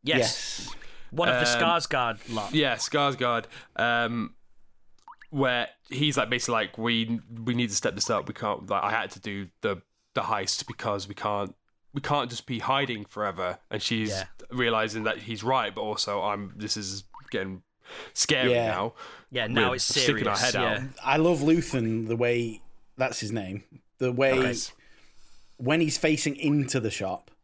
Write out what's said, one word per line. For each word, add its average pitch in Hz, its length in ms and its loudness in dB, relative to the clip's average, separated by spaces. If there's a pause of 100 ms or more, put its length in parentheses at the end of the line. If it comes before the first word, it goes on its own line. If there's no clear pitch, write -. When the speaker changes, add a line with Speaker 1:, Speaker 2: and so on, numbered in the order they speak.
Speaker 1:
Yes. 143 140 2 (500)
Speaker 2:
Yes. - 80 -10 (360)
Speaker 1:
One 170 180 2
of 127 60 4 (100)
the 120 200 4
Speaker 3:
Um, 170 160 4
Speaker 1:
Skarsgård 120 520 -2
lot. 107 220 -4
Speaker 3:
Yeah, 139 200 4
Skarsgård. 123 680 0 (300)
Um, 117 600 0 (960)
where 127 380 2 (200)
he's, 139 280 2
like, 110 120 2
basically 123 240 0
like, 110 240 0
"We, 113 420 2 (240)
we 120 120 0
need 120 140 2
to 101 60 -4
step 101 200 0
this - 140 -2
up. 107 180 0
We 117 60 -8
can't, 104 360 -4
like, 98 140 0
I 101 80 2
had 110 200 -2
to - 80 -16
do 98 280 -8 (140)
the, 98 200 -2 (320)
the 123 80 0
heist 98 460 -2
because 101 400 -4
we 101 80 -10
can't, 101 400 -2 (380)
we 139 80 -4
can't 143 280 0
just 120 160 -10
be 120 140 -4
hiding 123 460 -2
forever." 95 520 -4 (140)
And 107 100 -4
she's 110 280 0
Speaker 1:
Yeah. 95 160 -2 (260)
Speaker 3:
realizing 110 540 0
that 110 140 -2
he's 107 240 -8
right, 117 300 0
but 104 80 -6
also, 104 400 -2
"I'm, 101 340 -4
this 107 220 -4
is 98 260 -8 (280)
getting 95 320 -6 (500)
scary 127 380 2
Speaker 2:
Yeah. 120 160 4
Speaker 3:
now." 104 260 -2 (380)
Speaker 1:
Yeah, 120 160 -2
now 127 220 2
Speaker 3:
We're 127 60 0
Speaker 1:
it's 123 100 0
Speaker 3:
sticking 127 420 2
our 104 80 2
Speaker 1:
serious, 101 60 2
Speaker 3:
head 123 140 2
out. 104 260 0
Speaker 1:
yeah. 131 60 -6 (160)
Speaker 2:
I 135 140 4
love 160 220 6
Luthen, 127 720 2
the 113 80 0
way, 120 440 0 (360)
that's 127 240 -2
his 104 100 -4
name, 101 320 -6 (340)
the 127 140 0
way 131 260 4
Speaker 3:
Nice. 127 360 0 (840)
Speaker 2:
when 143 240 2
he's 156 180 2
facing 151 380 2
into 143 460 2
the 107 100 0
shop 95 400 -6 (120)